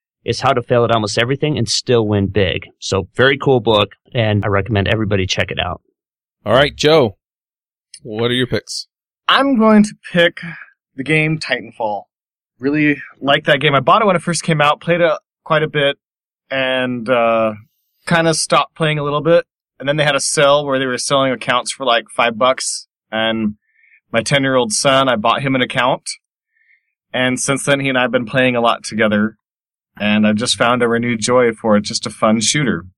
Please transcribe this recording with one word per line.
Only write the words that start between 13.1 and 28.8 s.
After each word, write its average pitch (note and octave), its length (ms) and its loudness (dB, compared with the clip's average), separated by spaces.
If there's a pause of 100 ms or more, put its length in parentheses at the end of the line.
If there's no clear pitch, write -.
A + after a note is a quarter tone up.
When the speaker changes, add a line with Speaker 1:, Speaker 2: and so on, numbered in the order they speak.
Speaker 3:
liked C#3 280 0
that C#3+ 140 2
game. D3 120 2
I C3+ 60 2
bought F3 240 2
it - 20 0
when F#3 100 2
it D#3+ 60 -2
first E3+ 220 -6
came D#3 180 0
out, D3 180 2
played E3+ 220 -2
it D#3+ 180 2 (240)
quite D#3 200 0
a D#3 40 0
bit, C#3+ 300 -2 (540)
and, B2+ 580 -2
uh, A2+ 440 2 (540)
kinda E3 280 2
stopped - 400 -2
playing D3+ 240 -2
a C#3+ 40 -4
little D3 180 -2
bit. E3+ 260 2 (320)
And C3 100 -4
then D3+ 80 -2
they D3 60 2
had D3 120 2
a C3+ 40 -2
sale C#3+ 460 2
where C3+ 120 -2
they C3+ 80 -2
were B2 140 -4
selling C3+ 320 0
accounts B2 400 -4
for, - 120 -12
like, A#2 320 0
five A#2 220 0
bucks. - 500 -2 (240)
And A2 440 -2 (560)
my A2+ 100 0
ten-year-old C3 520 0
son, C3+ 340 2
I B2 80 0
bought A2 260 0
him C3+ 140 -2
an B2+ 60 0
account. B2+ 420 -2 (1120)
And B2+ 260 -2
since C3+ 240 -4
then, C#3 160 0
he C#3 80 -4
and C3 100 -2
I B2 40 2
have B2 100 -2
been B2 140 -2
playing B2+ 300 0
a A#2+ 60 0
lot A#2 220 0